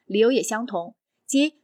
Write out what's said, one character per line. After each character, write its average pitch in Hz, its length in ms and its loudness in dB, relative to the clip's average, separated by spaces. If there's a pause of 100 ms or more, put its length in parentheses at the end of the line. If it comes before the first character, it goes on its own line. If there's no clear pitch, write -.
理 196 120 -2
由 233 140 4
也 226 100 2
相 226 240 -6
同， 175 300 -8 (280)
即 285 400 0